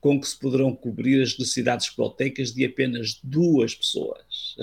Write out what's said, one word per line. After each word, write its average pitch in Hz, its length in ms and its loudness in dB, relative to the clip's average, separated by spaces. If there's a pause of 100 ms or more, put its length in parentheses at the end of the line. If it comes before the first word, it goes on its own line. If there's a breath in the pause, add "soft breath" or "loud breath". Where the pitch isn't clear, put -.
com 143 180 4
que 139 80 -4
se - 120 -8
poderão 131 360 2
cobrir 127 460 2
as 123 160 0
necessidades 123 540 -2
proteicas 123 640 -4
de 127 100 2
apenas 123 580 -2
duas 139 520 2
pessoas. - 880 -6